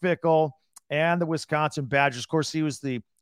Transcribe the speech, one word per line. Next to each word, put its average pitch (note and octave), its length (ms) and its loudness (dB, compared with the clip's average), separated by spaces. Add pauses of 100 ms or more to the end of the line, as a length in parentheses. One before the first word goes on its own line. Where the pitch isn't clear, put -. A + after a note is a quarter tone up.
Fickell D#3+ 520 2 (360)
and E3 320 0
the E3+ 60 0
Wisconsin D3+ 600 -2
Badgers. C#3 340 2
Of A2+ 80 -12
course, D#3+ 240 -2
he D#3 100 -2
was D3 160 -2
the B2+ 220 -6 (220)